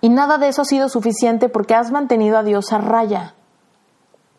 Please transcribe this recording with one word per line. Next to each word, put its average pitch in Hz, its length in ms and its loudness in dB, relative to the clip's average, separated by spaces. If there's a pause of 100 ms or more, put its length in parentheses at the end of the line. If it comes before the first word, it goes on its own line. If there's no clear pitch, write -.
Y 233 100 2
nada 285 280 2
de 277 80 0
eso 277 160 0
ha - 20 0
sido 269 240 0
suficiente 226 600 0
porque 226 260 0
has 233 160 0
mantenido 240 480 0
a 220 60 0
Dios 202 280 -2
a 214 60 0
raya. 208 560 -2 (1040)